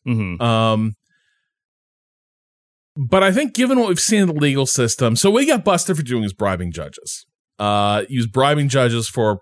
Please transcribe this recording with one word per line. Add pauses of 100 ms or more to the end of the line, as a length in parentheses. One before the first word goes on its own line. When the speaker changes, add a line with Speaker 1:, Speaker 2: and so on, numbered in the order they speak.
Speaker 1:
Mm-hmm.
Speaker 2:
Um, (2000)
but
I
think
given
what
we've
seen
in
the
legal
system,
so
what
he
got
busted
for
doing
is
bribing
judges. (320)
Uh,
he
was
bribing
judges
for,